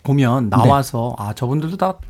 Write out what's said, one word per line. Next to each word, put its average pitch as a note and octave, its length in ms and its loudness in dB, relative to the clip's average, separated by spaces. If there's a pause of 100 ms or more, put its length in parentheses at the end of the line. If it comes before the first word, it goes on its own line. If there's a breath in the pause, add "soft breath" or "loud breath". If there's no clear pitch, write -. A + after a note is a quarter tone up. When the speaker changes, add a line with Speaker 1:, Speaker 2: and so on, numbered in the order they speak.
Speaker 1:
보면 C3 480 2
Speaker 2:
네. F#2+ 60 0
Speaker 1:
나와서 B2 600 2
"아, G#2 140 -6
저분들도 D3+ 460 -4
다 F#3 160 0 (160)